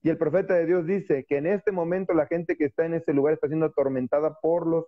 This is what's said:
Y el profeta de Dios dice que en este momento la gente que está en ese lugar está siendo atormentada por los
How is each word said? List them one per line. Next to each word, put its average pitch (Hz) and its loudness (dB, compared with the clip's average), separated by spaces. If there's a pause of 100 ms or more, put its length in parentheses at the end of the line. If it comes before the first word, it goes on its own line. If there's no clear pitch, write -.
Y 156 0
el 160 2
profeta 175 0
de 170 2
Dios 175 2
dice 160 -2
que 143 0
en 147 -2
este 196 -2
momento 180 -2
la 156 2
gente 170 -2
que 156 -2
está 165 -2
en 165 -4
ese 165 -2
lugar 143 2
está - -2
siendo 160 0
atormentada 135 -2
por 165 0
los 165 0